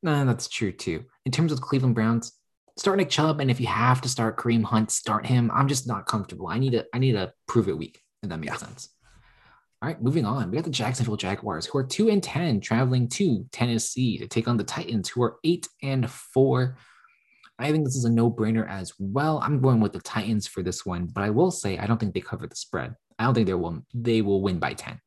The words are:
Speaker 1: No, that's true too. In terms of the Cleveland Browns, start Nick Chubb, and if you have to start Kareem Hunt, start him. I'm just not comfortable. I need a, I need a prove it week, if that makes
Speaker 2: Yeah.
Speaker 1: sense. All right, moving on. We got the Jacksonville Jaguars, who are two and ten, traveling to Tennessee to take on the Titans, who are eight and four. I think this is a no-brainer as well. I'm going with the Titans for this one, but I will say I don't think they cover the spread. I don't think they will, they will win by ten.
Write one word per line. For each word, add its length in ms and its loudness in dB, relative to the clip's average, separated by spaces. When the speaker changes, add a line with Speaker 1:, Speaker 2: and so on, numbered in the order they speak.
Speaker 1:
No, 220 2
that's 240 0
true 240 -2
too. 320 -6
In 60 -2
terms 200 2
of 80 -2
the 60 -8
Cleveland 280 2
Browns, 380 0
start 180 2
Nick 140 2
Chubb, 300 2
and 100 2
if 100 0
you 60 0
have 340 2
to 80 -6
start 300 -2
Kareem 260 2
Hunt, 260 2
start 360 -2
him. 260 4
I'm 160 2
just 180 -2
not 200 -6
comfortable. 400 -4
I 120 -4
need 160 0
a, 200 0
I 40 -2
need 180 4
a 180 -4
prove 220 2
it 80 -2
week, 240 -10
if 80 -8
that 80 -8
makes 140 -6
Speaker 2:
Yeah. 40 -8
Speaker 1:
sense. 200 -18
All 80 -4
right, 140 -6
moving 220 2
on. 260 -2
We 60 -2
got 80 -2
the 60 -6
Jacksonville 460 -2
Jaguars, 480 -4
who 140 -2
are 60 0
two 240 2
and 120 4
ten, 400 0
traveling 500 2
to 420 0
Tennessee 680 0
to 80 -10
take 220 -2
on 80 2
the 80 0
Titans, 440 -4
who 140 0
are 220 0
eight 240 0
and 260 0
four. 680 2
I 100 0
think 140 4
this 100 0
is 100 0
a 60 4
no-brainer 580 2
as 300 -10
well. 420 0
I'm 200 0
going 180 6
with 140 2
the 80 -10
Titans 480 -2
for 160 -6
this 200 -4
one, 220 -4
but 160 -4
I 80 0
will 220 4
say 260 -4
I 80 -4
don't 140 4
think 140 -2
they 60 -2
cover 280 -10
the 80 -16
spread. 400 -8
I 40 0
don't 100 4
think 120 4
they 80 0
will, 300 -4
they 260 2
will 220 2
win 160 0
by 140 -2
ten. 340 -14